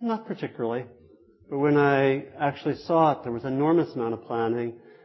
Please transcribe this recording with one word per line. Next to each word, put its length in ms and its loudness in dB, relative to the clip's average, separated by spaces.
"Not 260 -4
particularly." 600 -6
But 80 -4
when 180 4
I 520 4
actually 380 -2
saw 360 4
it, 120 -8
there 80 -6
was 120 -6
an 80 -6
enormous 420 2
amount 200 -2
of 100 -10
planning. 560 -4